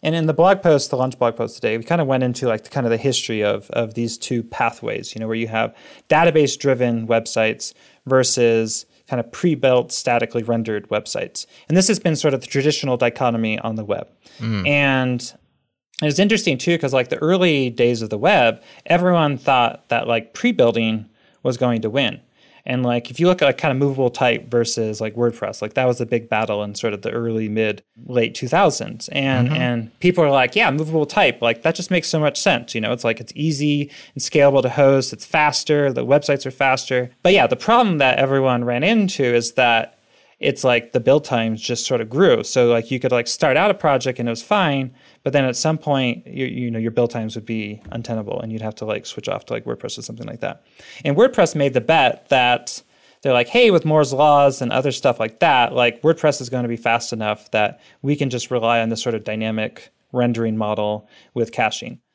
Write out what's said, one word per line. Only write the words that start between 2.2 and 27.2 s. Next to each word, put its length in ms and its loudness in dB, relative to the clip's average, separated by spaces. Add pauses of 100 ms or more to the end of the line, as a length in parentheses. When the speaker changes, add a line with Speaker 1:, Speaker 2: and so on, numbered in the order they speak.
Speaker 1:
into, 260 -2
like, 160 -2
the, 60 -20
kind 160 -4
of 40 0
the 60 2
history 480 -2
of, 280 -2
of 200 -4
these 240 -6
two 260 -4
pathways, 720 -6
you 60 -12
know, 60 -8
where 100 -4
you 120 -4
have 260 -4 (340)
database-driven 960 2
websites 680 -2 (320)
versus 800 2 (220)
kind 120 -4
of 120 -8
pre-built, 600 0
statically 500 -2
rendered 460 -4
websites. 560 -6 (240)
And 80 2
this 120 4
has 100 2
been 180 -2
sort 160 0
of 80 -2
the 60 -18
traditional 500 0
dichotomy 640 0
on 180 -6
the 80 -8
web. 240 -4 (300)
Speaker 2:
Mm. 280 -4
Speaker 1:
And 680 0 (680)
it's 160 0
interesting, 380 2
too, 220 0
'cause, 160 -2
like, 140 2
the 100 -4
early 500 2
days 320 2
of 80 -6
the 100 -4
web, 440 2 (240)
everyone 500 2
thought 540 0
that, 180 0
like, 240 -2
pre-building 720 0 (360)
was 160 -2
going 240 0
to 80 -2
win. 300 -2 (460)
And, 180 -2
like, 260 -2
if 80 -14
you 80 2
look 140 2
at, 60 4
like, 100 2
kind 160 0
of 60 -2
movable 320 0
type 400 -2
versus, 500 -2
like, 160 -6
WordPress, 460 -2
like, 120 -8
that 120 2
was 100 0
the 80 -4
big 240 -4
battle 340 -2
in 120 -10
sort 180 -4
of 80 -8
the 100 -6
early, 380 -4